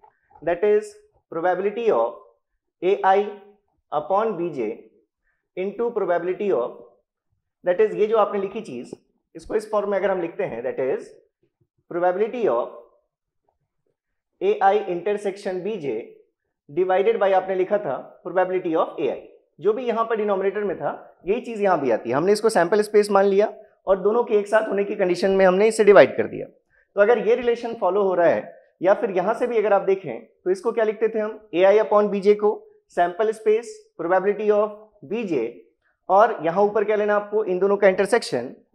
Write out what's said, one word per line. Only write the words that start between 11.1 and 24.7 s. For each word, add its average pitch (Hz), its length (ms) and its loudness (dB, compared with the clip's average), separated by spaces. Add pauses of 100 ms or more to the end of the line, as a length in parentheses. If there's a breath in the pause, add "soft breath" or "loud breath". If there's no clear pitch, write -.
probability 185 640 0
of 123 100 -4 (1700)
एआई 196 380 2
intersection 196 720 -6
बीजे 170 720 -8 (460)
divided 190 500 2
by 190 120 4
आपने 190 220 0
लिखा 185 220 0
था - 500 -8
probability 180 480 -2
of 185 240 -2
एआई, 110 300 -4 (300)
जो 196 140 0
भी 254 120 -6
यहाँ 226 200 -2
पर 233 120 -2
denominator 202 460 -2
में 180 140 -4
था, - 500 -10
यही 233 140 -2
चीज 233 200 -10
यहाँ 180 200 2
भी 131 100 0
आती 107 180 -2
है। 120 60 -2
हमने 175 160 2
इसको 214 180 0
sample 214 320 2
space 208 300 2
मान 196 140 4
लिया 202 280 2 (340 soft breath)
और 190 120 2
दोनों 214 240 0
के 233 120 -2
एक 202 120 0
साथ 220 200 2
होने 202 160 -2